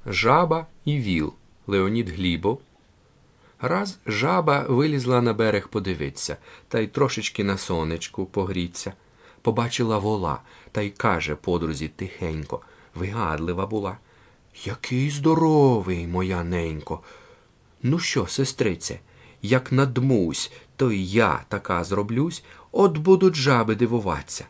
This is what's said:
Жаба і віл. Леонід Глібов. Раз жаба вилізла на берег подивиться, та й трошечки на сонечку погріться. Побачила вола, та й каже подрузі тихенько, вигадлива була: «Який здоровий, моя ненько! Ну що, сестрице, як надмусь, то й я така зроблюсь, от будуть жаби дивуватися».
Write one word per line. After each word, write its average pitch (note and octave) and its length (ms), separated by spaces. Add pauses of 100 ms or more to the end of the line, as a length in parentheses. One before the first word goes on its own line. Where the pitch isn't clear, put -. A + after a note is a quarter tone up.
Жаба D#3 600 (180)
і D3 140
віл. F#2 360 (320)
Леонід G2 420
Глібов. F2+ 520 (1000)
Раз F#3+ 460
жаба C#3+ 640
вилізла B2+ 540
на A#2 120
берег G#2 340
подивиться, E2+ 680 (320)
та A#2 120
й A2 60
трошечки A2+ 580
на G2 140
сонечку E2 680
погріться. F#2 680 (500)
Побачила A#2 560
вола, F#2+ 420 (320)
та G#2+ 80
й G2+ 100
каже D#2+ 440
подрузі D#2+ 540
тихенько, D#2 720 (340)
вигадлива F2+ 720
була: G2+ 320 (680)
«Який B2+ 460
здоровий, C#3 960
моя F2+ 380
ненько! E2 560 (840)
Ну C3+ 160
що, C3 280
сестрице, - 760 (420)
як B2+ 300
надмусь, B2+ 800 (240)
то B2+ 160
й F#2+ 200
я G2+ 360
така F#2 360
зроблюсь, A2+ 600 (280)
от F#3 260
будуть F#3 360
жаби B2 400
дивуватися». G#2+ 760